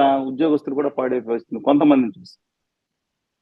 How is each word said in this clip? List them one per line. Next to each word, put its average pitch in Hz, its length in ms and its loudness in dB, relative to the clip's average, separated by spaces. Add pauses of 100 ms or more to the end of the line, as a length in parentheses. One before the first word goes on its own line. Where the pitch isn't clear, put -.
(300)
ఉద్యోగస్తులు 143 440 -2
కూడా 143 140 -2
పాడైపోతుంది. 117 720 -6
కొంతమందిని 139 560 2
చూసి, - 200 -20 (1040)